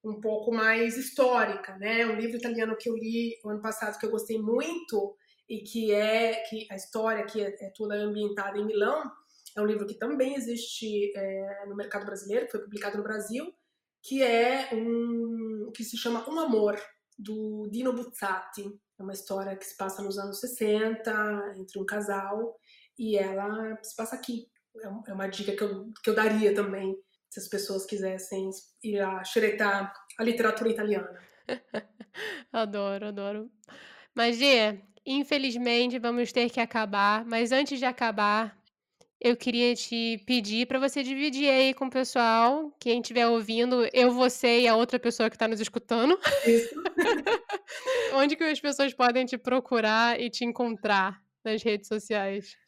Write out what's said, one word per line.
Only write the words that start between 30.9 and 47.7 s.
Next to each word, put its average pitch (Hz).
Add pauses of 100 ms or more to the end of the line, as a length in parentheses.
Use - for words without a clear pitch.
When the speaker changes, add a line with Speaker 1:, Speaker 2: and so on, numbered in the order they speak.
Speaker 2:
<laughs> 254
Adoro, 202
adoro. 202 (640)
Mas, 233
Gê, 226 (240)
infelizmente 247
vamos 240
ter 240
que 233
acabar, 214
mas 233
antes 277
de 254
acabar, 214 (640)
eu 240
queria 240
te 226
pedir 226
pra 262
você 269
dividir 269
aí 262
com 269
o 262
pessoal, 247
quem 240
tiver 233
ouvindo, 233
eu, 254
você 247
e 247
a 226
outra 240
pessoa 226
que -
tá 226
nos 226
escutando. 233 (280)
Speaker 1:
Isso. 233 (200)
Speaker 2:
<laughs> 453